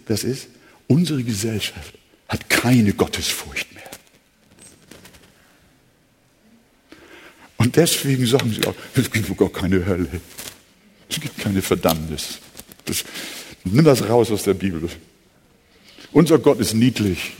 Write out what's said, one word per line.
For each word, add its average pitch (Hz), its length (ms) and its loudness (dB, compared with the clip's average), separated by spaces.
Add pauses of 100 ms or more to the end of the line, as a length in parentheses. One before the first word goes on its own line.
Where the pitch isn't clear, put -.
Das 107 180 -2
ist, 131 240 -6 (380)
unsere 147 360 2
Gesellschaft 107 720 -6 (340)
hat - 220 -6
keine 117 420 4
Gottesfurcht - 840 -6
mehr. - 100 -20 (3750)
Und 120 220 2
deswegen 139 480 2
sagen 120 260 2
sie 104 160 -4
auch, 101 80 -4 (180)
es 127 160 0
gibt 104 280 -4
gar 95 140 2
keine 90 340 0
Hölle. 90 240 -2 (1000)
Es - 120 -6
gibt - 160 -12
keine 98 240 -2
Verdammnis. 80 760 -4 (460)
Das, - 200 -6 (580)
nimm 117 220 4
das 127 240 6
raus 113 220 4
aus 104 120 -2
der 98 100 2
Bibel. 85 360 -4 (1200)
Unser 156 260 6
Gott 127 200 4
ist 104 140 0
niedlich 110 680 0